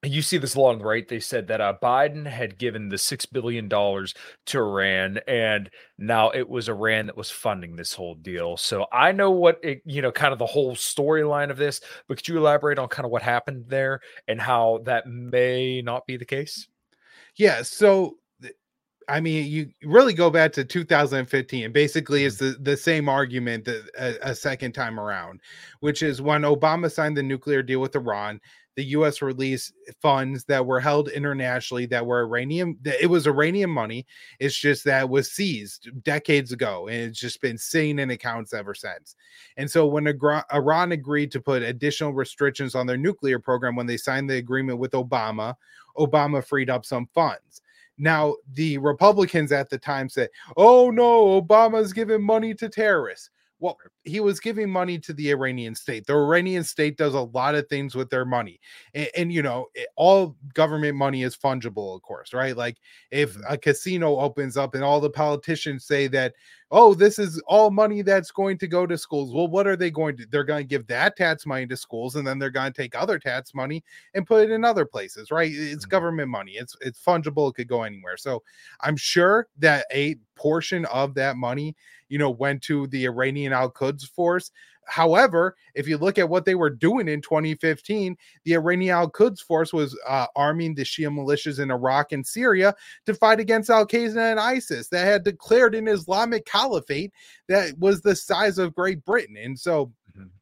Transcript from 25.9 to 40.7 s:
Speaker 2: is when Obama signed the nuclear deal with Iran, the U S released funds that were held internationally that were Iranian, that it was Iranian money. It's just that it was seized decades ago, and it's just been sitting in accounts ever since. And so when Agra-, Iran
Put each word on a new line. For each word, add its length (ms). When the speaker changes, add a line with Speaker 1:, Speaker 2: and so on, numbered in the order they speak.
Speaker 2:
is 180
when 200
Obama 500
signed 240
the 80
nuclear 400
deal 160
with 160
Iran, 460
the 100
U 200
S 160
released 520
funds 440
that 200
were 140
held 300
internationally 800
that 180
were 160
Iranian, 600
that 200
it 60
was 200
Iranian 420
money. 360
It's 180
just 280
that 180
it 60
was 220
seized 580
decades 480
ago, 360
and 100
it's 220
just 220
been 160
sitting 420
in 100
accounts 440
ever 200
since. 420
And 120
so 160
when 220
Agra-, 460
Iran 380